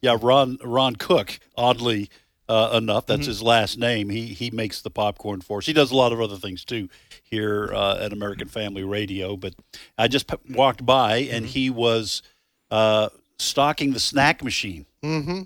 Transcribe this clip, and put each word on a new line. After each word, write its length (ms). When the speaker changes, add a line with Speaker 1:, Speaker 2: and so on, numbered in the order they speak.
Speaker 1:
Yeah, 200
Ron, 420
Ron 340
Cook, 420
oddly, 520
uh, 260
enough, 340
that's 140
Speaker 2:
Mm-hmm. 80
Speaker 1:
his 120
last 380
name. 300
He, 180
he 240
makes 300
the 100
popcorn 500
for 180
us. 60
He 80
does 180
a 40
lot 160
of 100
other 140
things, 300
too, 240
here, 500
uh, 260
at 140
American 340
Family 360
Radio. 540
But 180
I 100
just 200
p-, 260
walked 320
by, 340
and 260
Speaker 2:
Mm-hmm. 80
Speaker 1:
he 180
was, 500
uh, 400
stocking 540
the 60
snack 440
machine. 420
Speaker 3:
Mm-hmm. 440